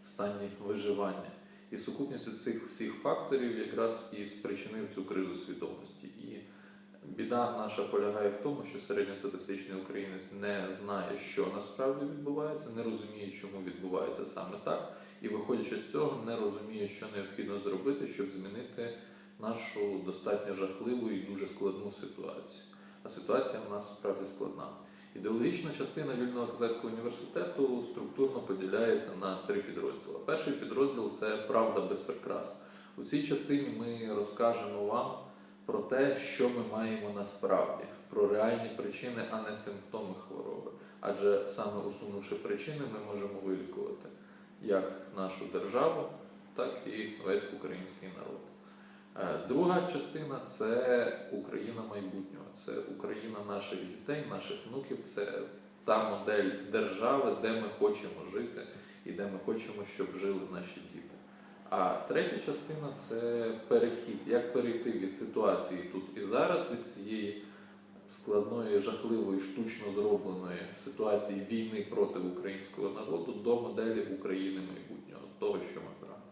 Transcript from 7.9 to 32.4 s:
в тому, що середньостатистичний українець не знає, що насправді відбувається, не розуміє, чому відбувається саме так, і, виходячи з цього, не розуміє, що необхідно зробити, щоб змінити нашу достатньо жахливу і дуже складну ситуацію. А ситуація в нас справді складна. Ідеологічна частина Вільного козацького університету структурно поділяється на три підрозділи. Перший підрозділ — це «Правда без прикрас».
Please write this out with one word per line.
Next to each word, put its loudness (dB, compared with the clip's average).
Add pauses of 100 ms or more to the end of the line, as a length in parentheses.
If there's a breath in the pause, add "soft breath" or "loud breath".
в -4
тому, 0
що -8
середньостатистичний -2
українець -6 (100)
не 0
знає, -2
що 0
насправді 0
відбувається, -2
не -2
розуміє, -4
чому -8
відбувається -2
саме -6
так, -2 (240 loud breath)
і, -2
виходячи 0
з -6
цього, 2
не -2
розуміє, -2
що -8 (100)
необхідно -4
зробити, 0
щоб -2
змінити -6 (420 loud breath)
нашу 0
достатньо 0
жахливу 0
і 0
дуже -4
складну -2
ситуацію. -10 (400 loud breath)
А -8
ситуація 2 (100)
в -4
нас -4
справді 0
складна. -4 (480 loud breath)
Ідеологічна 2
частина -2
Вільного 0
козацького 0
університету 0
структурно 0
поділяється 2 (120)
на 0
три 0
підрозділи. -4
Перший 2
підрозділ — 2
це 0
«Правда 6
без 0
прикрас». -4 (420 loud breath)